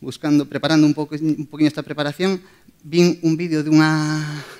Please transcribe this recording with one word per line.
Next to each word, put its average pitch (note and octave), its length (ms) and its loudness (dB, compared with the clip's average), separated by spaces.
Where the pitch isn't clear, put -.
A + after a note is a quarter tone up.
buscando, C#3+ 420 0
preparando D3 400 2
un D3 80 2
pouco, D3+ 220 -6
un D3+ 320 -4
poquinho D3 240 0
esta D3 160 -10
preparación, D3+ 560 -4
vin E3+ 400 2
un D#3+ 160 2
vídeo D#3+ 240 -2
dunha, D#3 800 0